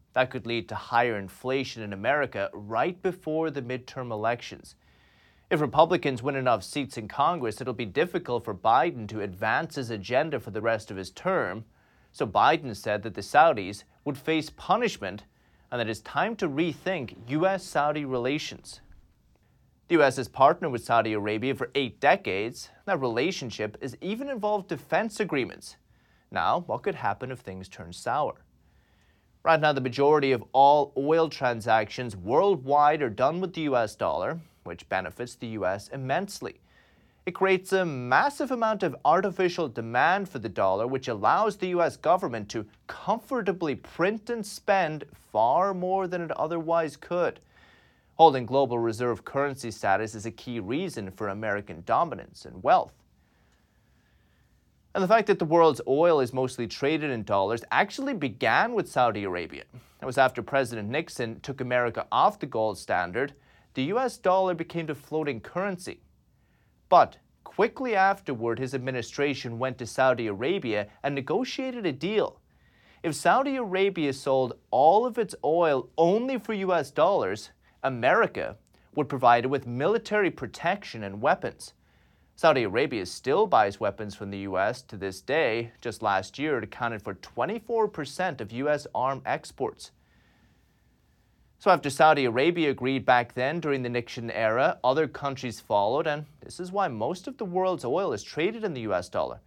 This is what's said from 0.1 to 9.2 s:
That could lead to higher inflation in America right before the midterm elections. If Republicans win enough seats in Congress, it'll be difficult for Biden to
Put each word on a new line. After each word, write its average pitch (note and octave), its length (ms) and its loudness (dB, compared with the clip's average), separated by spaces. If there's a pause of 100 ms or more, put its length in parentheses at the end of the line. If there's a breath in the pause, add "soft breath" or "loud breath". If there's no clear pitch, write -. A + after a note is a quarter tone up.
That B2+ 160 2
could A2 160 -10
lead A#2 240 -4
to G#2+ 40 -8
higher A#2+ 420 0
inflation B2+ 680 -6
in G#2 100 -8
America A2+ 600 -2
right A2+ 500 -4
before D#3+ 500 -4
the C3+ 100 -6
midterm B2 480 -10
elections. A2+ 640 -6 (760 soft breath)
If D3+ 100 2
Republicans D3+ 640 2
win C#3 140 -4
enough B2 280 2
seats - 320 -6
in A2+ 100 -8
Congress, B2 540 -2
it'll B2+ 140 -6
be A#2+ 100 -6
difficult B2 600 -2
for G#2+ 100 -6
Biden A#2+ 540 2
to G#2+ 120 -6